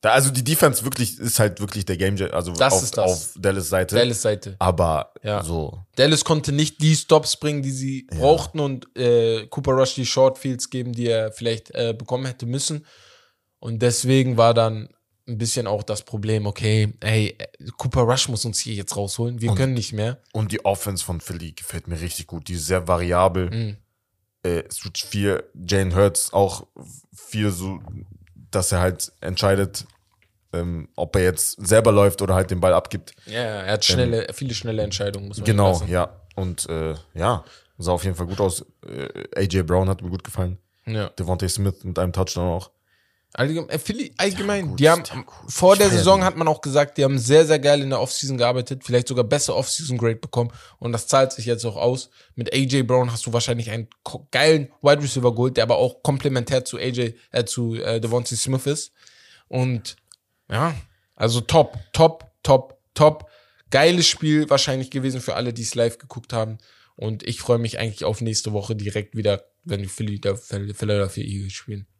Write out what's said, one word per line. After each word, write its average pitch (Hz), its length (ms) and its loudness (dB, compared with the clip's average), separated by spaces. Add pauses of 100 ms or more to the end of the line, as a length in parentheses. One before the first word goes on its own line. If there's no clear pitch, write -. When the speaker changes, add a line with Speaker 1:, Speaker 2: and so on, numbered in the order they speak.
Speaker 1:
Da, 110 100 4
also 135 180 4
die 127 120 -4
Defense 139 400 2
wirklich, 123 360 -4
ist 113 200 -4
halt 104 200 2
wirklich 101 260 -4
der 95 120 -2
Game 95 180 0
Changer, 95 180 -4
also 87 200 -4
Speaker 2:
Das 131 200 4
Speaker 1:
auf, - 80 4
Speaker 2:
ist 127 160 -6
das. 104 140 2
Speaker 1:
auf - 260 -4
Dallas 95 320 -2
Seite. 92 260 -2
Speaker 2:
Dallas 120 280 2
Seite. 101 340 -2
Speaker 1:
Aber 85 640 0
Speaker 2:
Ja. 104 220 -4
Speaker 1:
so. 80 400 -6 (120)
Speaker 2:
Dallas 143 300 4
konnte 151 280 0
nicht 151 280 0
die 156 140 6
Stops 156 420 4
bringen, 147 240 -4
die 135 100 -4
sie 135 400 -8
Speaker 1:
Ja. 160 60 -8
Speaker 2:
brauchten 156 420 2
und, 135 280 -4 (100)
äh, 113 500 2
Cooper 135 260 -2
Rush 131 200 4
die 131 140 -4
Short 131 320 4
Fields 127 320 -6
geben, 123 220 -6
die 117 140 -4
er 113 240 0
vielleicht, 113 440 -4
äh, 117 200 -2
bekommen 123 300 -6
hätte 123 220 -8
müssen. 143 400 -6 (720)
Und 113 240 -4
deswegen 127 540 4
war 117 180 8
dann 113 340 0 (380)
ein 120 100 -8
bisschen 113 300 -2
auch 104 160 -2
das 104 180 -6
Problem, 107 460 -2
okay, 107 520 0
ey, 107 380 0 (400)
Cooper 131 240 0
Rush 123 260 2
muss 113 160 -4
uns 110 160 -4
hier 110 140 -6
jetzt 101 240 -8
rausholen, 117 420 -6
wir 117 120 0
Speaker 1:
Und, 101 40 2
Speaker 2:
können 131 200 0
nicht 113 180 -6
mehr. 113 240 -4 (160)
Speaker 1:
und 107 180 -4
die 110 140 -4
Offense 98 400 -2
von 85 160 -6
Philly 82 300 -12
gefällt - 360 -12
mir 82 140 -6
richtig 85 240 -8
gut, 82 220 -12
die 90 60 -8
ist 82 120 -6
sehr 87 220 0
variabel. 90 640 2
Speaker 2:
Mhm. 107 260 -6 (680)
Speaker 1:
Äh, 85 240 -2
es - 160 -12
wird 92 140 -12
viel, 101 460 -2 (100)
Jalen 87 420 0
Hurts - 380 2
auch 98 320 0 (500)
viel 104 360 -2
so, 92 280 -6 (720)
dass 92 220 -2
er 92 80 2
halt 90 420 -2
entscheidet, 95 640 0 (680)
ähm, 85 440 -6
ob - 180 -4
er 95 80 4
jetzt 90 420 0
selber 110 280 6
läuft 101 280 4
oder 95 140 0
halt 95 160 2
den 92 80 -2
Ball 90 140 4
abgibt. 85 400 -2 (120)
Speaker 2:
Ja, 104 80 -14
ja, 110 280 -6
er 95 120 -2
hat 104 160 2
Speaker 1:
Ähm, - 40 2
Speaker 2:
schnelle, 117 400 0
viele 131 200 -6
schnelle 110 280 -4
Entscheidungen, 101 480 -6
muss 104 80 -10
man - 80 -6
Speaker 1:
Genau, 101 240 6
Speaker 2:
lassen. 85 180 0
Speaker 1:
ja. 87 320 -2 (160)
Und, 92 320 -6
äh, 80 280 -4 (180)
ja, 85 320 -2 (320)
sah 87 160 -2
auf 87 100 -2
jeden 92 140 -2
Fall 87 100 -6
gut 95 140 -4
aus. 92 240 -2 (200)
Äh, 67 220 -10 (300)
A - 40 0
J 92 240 0
Brown 90 220 2
hat 95 140 -2
mir 90 80 -8
gut 90 140 -6
gefallen. 90 340 -6 (280)
Speaker 2:
Ja. 110 240 -4
Speaker 1:
Devontae 90 380 -4
Smith 98 360 -2
mit 90 160 -6
einem 90 120 0
Touchdown 87 380 -2
auch. 87 220 -4 (600)
Speaker 2:
Allgemein, 156 360 -4
äh, 156 100 -4
Philly, 214 380 -8
allgemein, 196 480 -2
Speaker 1:
Ja, 147 60 -4
gut, 123 100 -6
Speaker 2:
die 151 80 8
haben 170 180 4
Speaker 1:
ja, - 140 -12
gut. - 40 -14 (220)
Speaker 2:
vor 180 260 6
Speaker 1:
Ich 196 60 6
Speaker 2:
der 208 80 8
Speaker 1:
feier 180 120 4
Speaker 2:
Saison 190 200 6
Speaker 1:
die. 185 60 2
Speaker 2:
hat 185 100 0
man 160 140 0
auch 151 100 0
gesagt, 143 380 0
die 139 80 4
haben 135 120 2
sehr, 139 280 8
sehr 151 140 4
geil 143 220 4
in 135 80 -4
der 127 120 -2
Offseason 135 360 -4
gearbeitet, 127 460 0
vielleicht 123 240 0
sogar 123 160 0
besser - 320 0
Offseason 131 420 -4
Grade 113 200 0
bekommen 117 340 -4 (280)
und 120 120 -6
das 117 160 -4
zahlt 135 240 4
sich 117 140 -10
jetzt 113 180 -2
auch 113 140 -6
aus. 127 320 -2 (260)
Mit - 180 -8
A 131 40 2
J 135 280 2
Brown 123 240 2
hast 117 160 -6
du 120 60 -8
wahrscheinlich 117 400 -2
einen 113 160 -8 (160)
ko-, - 280 -14
geilen 147 380 4 (120)
Wide 143 200 6
Receiver 123 320 2
geholt, 123 220 0
der 113 80 2
aber 113 140 2
auch 123 260 0
komplementär 131 640 0
zu - 100 -10
A - 60 -6
J, 120 340 -4 (160)
äh, 120 140 0
zu, 113 300 -4
äh, 113 260 -4
Devontae 117 340 -2
Smith 131 320 -2
ist. 139 240 -4 (560)
Und 127 480 -4 (540)
ja, 151 240 0 (420)
also 117 240 0
top, 147 380 2 (160)
top, 160 360 4 (140)
top, - 380 2 (120)
top. 151 360 4 (400)
Geiles 165 400 4
Spiel 151 400 2
wahrscheinlich 131 420 0
gewesen 131 300 -4
für - 140 -6
alle, 120 180 -4
die 117 80 -10
es 113 120 -8
live 117 260 0
geguckt - 340 -16
haben. 110 240 -4 (400)
Und 110 260 -6
ich - 160 -8
freue 120 200 2
mich 117 200 -4
eigentlich 110 240 -6
auf 101 160 -2
nächste 110 320 -4
Woche 104 240 -4
direkt 104 400 -6
wieder, 113 300 0 (180)
wenn 101 180 -4
die 98 60 -8
Philly, 104 320 -6
der 101 160 -2
Phil-, 101 380 -8
Philadelphia 101 500 -2
Eagles 98 300 -8
spielen. 104 340 -12 (120)